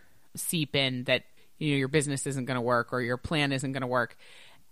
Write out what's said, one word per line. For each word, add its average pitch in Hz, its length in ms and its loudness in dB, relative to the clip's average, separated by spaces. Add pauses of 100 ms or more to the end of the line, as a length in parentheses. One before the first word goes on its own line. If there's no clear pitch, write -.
(360)
seep - 400 -2
in 127 300 0
that, 127 180 2 (340)
you 151 140 0
know, 143 60 4
your 135 100 2
business 139 400 0
isn't 135 180 -4
gonna 127 160 -2
work 117 320 2
or 127 80 0
your 123 160 0
plan 143 340 0
isn't 135 200 -2
gonna 131 160 -4
work?" 123 300 0 (540)